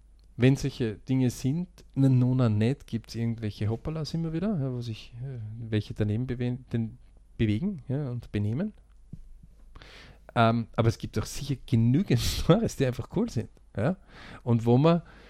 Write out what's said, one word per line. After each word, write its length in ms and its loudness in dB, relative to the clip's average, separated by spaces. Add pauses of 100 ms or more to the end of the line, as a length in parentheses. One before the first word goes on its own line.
(360)
wenn 200 6
solche 400 -2
Dinge 340 0
sind, 380 -4 (260)
na, 160 4
nona 400 4
nicht, 360 0
gibt's 280 -8
irgendwelche 540 -4
Hoppalas 440 -6
immer 220 -4
wieder, 240 -2
ja, 140 -2
wo 100 -6
sich, 400 -10
äh, 160 -10 (320)
welche 240 -2
daneben 320 0
bewe-, 320 -2 (140)
den 260 -2 (400)
bewegen, 500 0
ja, 220 -4
und 220 -10
benehmen. 420 -2 (1600)
Ähm, 320 4 (100)
aber 120 2
es 100 0
gibt 200 -8
auch 60 -2
sicher 400 -6
genügend 560 4
<laughs> 0 -
Stories, 560 2
die 100 0
einfach 300 -4
cool 140 0
sind, 180 -4 (260)
ja? 220 0 (460)
Und 240 0
wo 100 6
man, 240 6 (300)